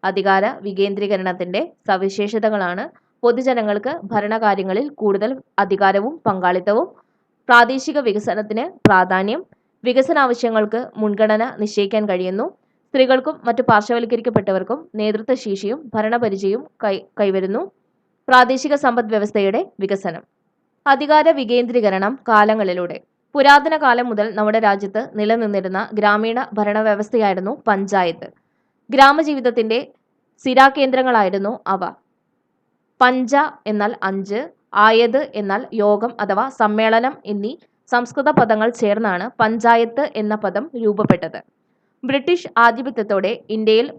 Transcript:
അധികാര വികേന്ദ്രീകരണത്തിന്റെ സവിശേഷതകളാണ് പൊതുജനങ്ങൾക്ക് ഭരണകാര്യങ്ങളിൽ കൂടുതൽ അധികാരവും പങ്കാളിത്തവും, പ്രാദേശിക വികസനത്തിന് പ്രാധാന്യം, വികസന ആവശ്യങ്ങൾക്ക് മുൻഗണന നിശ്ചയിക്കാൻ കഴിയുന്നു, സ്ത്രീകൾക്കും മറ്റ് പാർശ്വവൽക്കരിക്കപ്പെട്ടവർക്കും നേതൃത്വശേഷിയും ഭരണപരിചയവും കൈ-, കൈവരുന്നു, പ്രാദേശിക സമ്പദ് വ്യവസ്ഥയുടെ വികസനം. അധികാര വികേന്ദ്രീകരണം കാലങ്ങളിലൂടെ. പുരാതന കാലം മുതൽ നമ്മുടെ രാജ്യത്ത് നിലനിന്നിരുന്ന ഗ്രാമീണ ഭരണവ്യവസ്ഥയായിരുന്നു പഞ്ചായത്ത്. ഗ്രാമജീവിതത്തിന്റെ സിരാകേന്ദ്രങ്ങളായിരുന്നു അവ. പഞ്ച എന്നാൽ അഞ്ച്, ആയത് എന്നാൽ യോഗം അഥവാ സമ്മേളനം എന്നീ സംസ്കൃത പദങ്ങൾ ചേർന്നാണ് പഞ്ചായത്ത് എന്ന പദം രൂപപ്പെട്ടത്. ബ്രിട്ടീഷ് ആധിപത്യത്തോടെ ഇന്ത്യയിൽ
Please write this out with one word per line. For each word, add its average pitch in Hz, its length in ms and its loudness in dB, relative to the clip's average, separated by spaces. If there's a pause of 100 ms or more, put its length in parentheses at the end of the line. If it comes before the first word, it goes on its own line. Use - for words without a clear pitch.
അധികാര 190 420 0 (140)
വികേന്ദ്രീകരണത്തിന്റെ 196 1120 -4 (140)
സവിശേഷതകളാണ് 202 1000 -2 (340)
പൊതുജനങ്ങൾക്ക് 240 840 -2
ഭരണകാര്യങ്ങളിൽ 208 840 -2
കൂടുതൽ 220 520 -2 (180)
അധികാരവും 196 680 0
പങ്കാളിത്തവും, 190 640 0 (600)
പ്രാദേശിക 254 500 4
വികസനത്തിന് 214 880 -4
പ്രാധാന്യം, 190 560 2 (400)
വികസന 262 340 2
ആവശ്യങ്ങൾക്ക് 233 680 -2 (100)
മുൻഗണന 214 580 0
നിശ്ചയിക്കാൻ 214 540 -2
കഴിയുന്നു, 190 420 -4 (320)
സ്ത്രീകൾക്കും 262 600 0
മറ്റ് 240 180 -2
പാർശ്വവൽക്കരിക്കപ്പെട്ടവർക്കും 220 1300 0
നേതൃത്വശേഷിയും 214 1000 -4
ഭരണപരിചയവും 220 720 -2 (180)
കൈ-, 196 200 -4 (160)
കൈവരുന്നു, 196 500 -2 (580)
പ്രാദേശിക 254 460 4
സമ്പദ് 240 320 0
വ്യവസ്ഥയുടെ 208 600 -2 (140)
വികസനം. 196 420 -6 (640)
അധികാര 294 440 4
വികേന്ദ്രീകരണം 233 880 0 (100)
കാലങ്ങളിലൂടെ. 208 720 2 (340)
പുരാതന 285 420 6
കാലം 247 320 2
മുതൽ 214 260 -2
നമ്മുടെ 214 240 0
രാജ്യത്ത് 202 560 0
നിലനിന്നിരുന്ന 208 800 -2
ഗ്രാമീണ 214 580 0
ഭരണവ്യവസ്ഥയായിരുന്നു 208 1120 -2
പഞ്ചായത്ത്. 196 640 -2 (600)
ഗ്രാമജീവിതത്തിന്റെ 254 1000 2 (460)
സിരാകേന്ദ്രങ്ങളായിരുന്നു 254 1300 2
അവ. 190 260 -4 (1080)
പഞ്ച 254 360 2 (300)
എന്നാൽ 208 360 -2
അഞ്ച്, 196 460 -6 (260)
ആയത് 226 600 4
എന്നാൽ 208 400 -4
യോഗം 208 460 0
അഥവാ 208 280 -2
സമ്മേളനം 220 680 0 (120)
എന്നീ 208 300 -6 (300)
സംസ്കൃത 254 440 -2
പദങ്ങൾ 226 400 2
ചേർന്നാണ് 208 600 -2 (100)
പഞ്ചായത്ത് 233 760 2
എന്ന 214 180 -2
പദം 214 360 -6 (140)
രൂപപ്പെട്ടത്. 185 580 -2 (600)
ബ്രിട്ടീഷ് 277 520 -2
ആധിപത്യത്തോടെ 226 840 0 (100)
ഇന്ത്യയിൽ 220 480 0